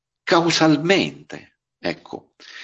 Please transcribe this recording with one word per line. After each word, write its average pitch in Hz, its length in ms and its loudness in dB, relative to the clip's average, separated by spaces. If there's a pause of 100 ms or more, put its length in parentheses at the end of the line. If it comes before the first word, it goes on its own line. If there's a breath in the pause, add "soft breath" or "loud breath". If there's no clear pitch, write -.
(240)
causalmente, 156 1400 0 (180)
ecco, - 560 -10 (300 loud breath)